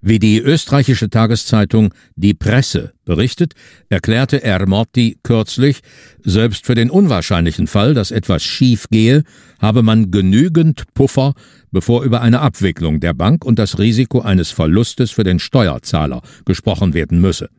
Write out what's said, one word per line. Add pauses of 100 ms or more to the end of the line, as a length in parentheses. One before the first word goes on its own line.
Wie
die
österreichische
Tageszeitung (220)
Die
Presse (120)
berichtet, (340)
erklärte
Ermotti
kürzlich, (420)
selbst
für
den
unwahrscheinlichen
Fall,
dass
etwas
schief
gehe, (340)
habe
man
genügend (100)
Puffer, (380)
bevor
über
eine
Abwicklung
der
Bank
und
das
Risiko
eines
Verlustes
für
den
Steuerzahler (220)
gesprochen
werden
müsse. (100)